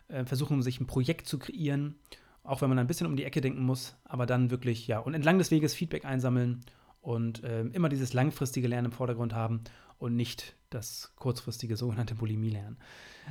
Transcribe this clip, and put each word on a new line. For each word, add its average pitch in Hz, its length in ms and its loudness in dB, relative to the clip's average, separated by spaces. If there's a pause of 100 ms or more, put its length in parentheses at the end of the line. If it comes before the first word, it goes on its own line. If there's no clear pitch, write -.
äh, 131 180 -4
versuchen, 139 360 0
sich 127 180 -2
ein 127 80 -2
Projekt 131 400 0
zu 139 120 -4
kreieren, 147 560 -2 (480)
auch 139 180 -2
wenn 139 80 4
man 131 100 6
ein 123 80 4
bisschen 165 200 0
um 151 80 0
die 143 80 0
Ecke 143 180 0
denken 135 220 0
muss, 131 400 0
aber 127 220 -2
dann 123 260 4
wirklich, 120 360 0
ja, 110 120 0
und 135 140 -4
entlang 160 240 6
des 175 140 6
Weges 151 220 4
Feedback 156 320 -4
einsammeln 123 560 2 (400)
und, 117 420 -2
ähm, 113 280 -2
immer 170 180 2
dieses 131 240 0
langfristige 131 540 2
Lernen 123 180 0
im 123 60 0
Vordergrund 120 420 -2
haben 113 300 0 (340)
und 120 180 -2
nicht - 400 -4 (140)
das - 460 -10
kurzfristige 117 640 -4
sogenannte 117 380 -2
Bulimie-Lernen. 110 640 -2 (540)